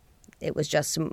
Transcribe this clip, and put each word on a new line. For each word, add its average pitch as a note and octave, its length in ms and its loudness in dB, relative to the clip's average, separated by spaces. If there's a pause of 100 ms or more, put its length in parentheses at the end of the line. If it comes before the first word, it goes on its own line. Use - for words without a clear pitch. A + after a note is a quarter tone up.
(400)
it D#3+ 160 -4
was D3+ 120 0
just, - 320 0 (140)